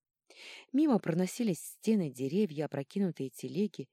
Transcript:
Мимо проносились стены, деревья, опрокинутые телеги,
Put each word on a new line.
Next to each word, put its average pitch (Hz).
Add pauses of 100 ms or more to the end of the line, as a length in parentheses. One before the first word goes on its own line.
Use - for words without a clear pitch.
(720)
Мимо 269
проносились 180
стены, 196
деревья, 147
опрокинутые 139
телеги, 143